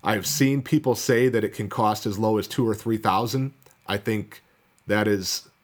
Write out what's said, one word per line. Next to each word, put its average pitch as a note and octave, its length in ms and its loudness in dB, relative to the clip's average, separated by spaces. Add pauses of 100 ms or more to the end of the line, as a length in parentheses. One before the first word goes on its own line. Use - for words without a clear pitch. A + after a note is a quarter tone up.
I've G#2 220 0
seen C3+ 380 2
people C3+ 320 2
say B2+ 340 2
that A2+ 140 0
it G2+ 100 -2
can G#2 160 -6
cost G#2+ 380 0
as G2 100 -4
low A2 220 2
as F#2+ 80 -4
two A#2+ 200 0
or A2 60 0
three A2 240 -2
thousand. A2+ 560 0 (320)
I G2+ 120 -2
think G#2 440 -4 (460)
that G#2+ 200 2
is G2 400 -2 (160)